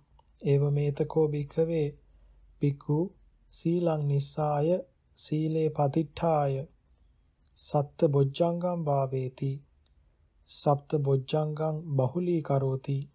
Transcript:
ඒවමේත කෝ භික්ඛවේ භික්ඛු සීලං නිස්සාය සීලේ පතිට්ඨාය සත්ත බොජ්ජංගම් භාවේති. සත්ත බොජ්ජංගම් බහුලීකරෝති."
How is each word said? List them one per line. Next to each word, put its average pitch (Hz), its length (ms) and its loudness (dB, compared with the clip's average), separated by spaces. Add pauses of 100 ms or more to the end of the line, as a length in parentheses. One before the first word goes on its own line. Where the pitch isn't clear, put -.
(420)
ඒවමේත 147 600 2
කෝ 156 240 0
භික්ඛවේ 147 600 0 (680)
භික්ඛු 147 440 0 (540)
සීලං 165 520 0
නිස්සාය 147 640 0 (480)
සීලේ 156 540 0
පතිට්ඨාය 147 840 0 (1040)
සත්ත - 400 -2 (100)
බොජ්ජංගම් 170 760 0
භාවේති. 135 680 -2 (960)
සත්ත - 500 0
බොජ්ජංගම් 151 800 0 (160)
බහුලීකරෝති." 139 1080 0 (160)